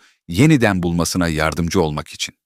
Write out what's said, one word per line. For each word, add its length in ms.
yeniden 560
bulmasına 440
yardımcı 540
olmak 260
için. 280